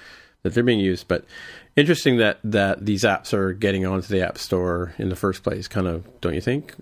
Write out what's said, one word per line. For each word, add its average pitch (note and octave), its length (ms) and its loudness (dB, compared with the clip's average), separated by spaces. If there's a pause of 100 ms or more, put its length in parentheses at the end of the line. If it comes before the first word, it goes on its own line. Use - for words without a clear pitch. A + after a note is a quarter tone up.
(420)
that - 140 -4
they're A#2+ 80 4
being A#2+ 160 4
used. F#2 280 0
But - 160 -2 (520)
interesting D3 420 4
that, G#2+ 260 2
that G2+ 420 0
these G2+ 180 0
apps G2+ 280 0
are F#2+ 220 0
getting G2 320 0
onto F#2 220 -2
the F#2+ 180 0
App E2+ 140 -8
Store F2+ 580 -2
in G2+ 120 -2
the F#2 60 -2
first F#2+ 280 -2
place, G2+ 240 -4
kind G2 200 -2
of, E2+ 340 -8
don't F2 120 -2
you E2+ 80 -2
think? C#3 400 -4